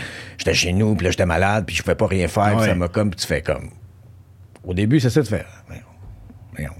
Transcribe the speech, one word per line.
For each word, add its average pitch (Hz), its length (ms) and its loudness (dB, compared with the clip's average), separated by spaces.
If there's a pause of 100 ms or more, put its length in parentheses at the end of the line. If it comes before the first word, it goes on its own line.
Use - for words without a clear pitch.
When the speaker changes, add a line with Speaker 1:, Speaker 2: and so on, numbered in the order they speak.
(380)
Speaker 1:
j'étais 78 160 0
chez 87 180 0
nous, 107 220 4
puis 90 100 0
là, 90 60 2
j'étais 92 160 2
malade, 95 400 2
puis 85 100 -6
je - 60 -4
pouvais 90 140 0
pas - 100 2
rien 92 220 2
faire, 104 280 2
puis 110 80 4
ça 107 60 4
Speaker 2:
Ouais. 95 60 2
Speaker 1:
m'a 87 120 0
comme, » 104 220 0
puis 90 100 -8
tu - 60 -6
fais - 160 -2
comme, - 280 -4 (960)
au 92 80 -6
début, 107 280 4
c'est 120 100 4
ça, 151 100 4
tu 113 80 0
fais, « 101 160 -2 (220)
Voyons, - 160 -16 (720)
voyons, 71 260 -8